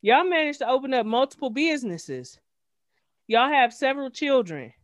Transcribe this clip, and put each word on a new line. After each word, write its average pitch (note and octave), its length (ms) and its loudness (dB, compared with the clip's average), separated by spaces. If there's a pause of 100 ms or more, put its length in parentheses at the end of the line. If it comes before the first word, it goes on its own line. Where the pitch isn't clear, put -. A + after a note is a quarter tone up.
Y'all B3+ 220 4
managed D#4 360 -2
to A#3 80 -4
open C4 260 0
up A#3 120 0
multiple C4 440 -2
businesses. A3 880 -6 (840)
Y'all A#3 240 2
have B3+ 220 4
several C4+ 380 -4
children. G3 640 -2 (120)